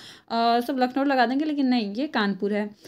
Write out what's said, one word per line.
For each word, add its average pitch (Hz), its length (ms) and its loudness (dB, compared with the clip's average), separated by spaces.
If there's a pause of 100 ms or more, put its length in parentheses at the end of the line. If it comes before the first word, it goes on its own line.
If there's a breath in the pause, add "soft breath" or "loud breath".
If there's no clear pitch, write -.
(300 loud breath)
अ, 233 300 2
सब 262 200 -2
लखनऊ 254 240 0
लगा 262 220 4
देंगे, 269 200 0
लेकिन 285 220 0
नहीं, 220 280 0
ये 285 120 -2
कानपुर 202 460 -2
है। 208 220 -2 (120)